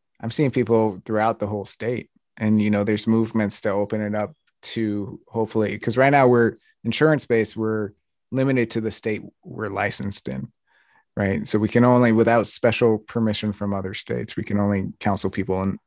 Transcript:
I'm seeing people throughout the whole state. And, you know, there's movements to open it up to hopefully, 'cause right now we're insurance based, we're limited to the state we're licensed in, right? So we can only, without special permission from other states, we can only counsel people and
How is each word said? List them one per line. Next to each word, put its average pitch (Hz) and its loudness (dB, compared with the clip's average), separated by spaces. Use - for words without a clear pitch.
I'm 113 -6
seeing 139 0
people 110 0
throughout 110 -2
the 104 -2
whole 104 -6
state. - -8
And, 107 2
you 104 2
know, 101 2
there's 107 -2
movements 110 0
to 104 -2
open 104 -2
it 104 -4
up 107 -4
to 104 -4
hopefully, 107 -2
'cause 117 -4
right 135 4
now 135 6
we're 120 4
insurance 147 2
based, 113 0
we're 110 -4
limited 131 2
to 117 -2
the 107 -4
state 107 -4
we're 127 -10
licensed 98 -4
in, 65 -8
right? 98 -2
So 110 0
we 107 0
can 120 4
only, 123 6
without 113 4
special 113 2
permission 107 -2
from 101 -4
other 95 -6
states, 117 -8
we 104 -4
can 101 -2
only 101 0
counsel 98 0
people 95 -2
and 98 -4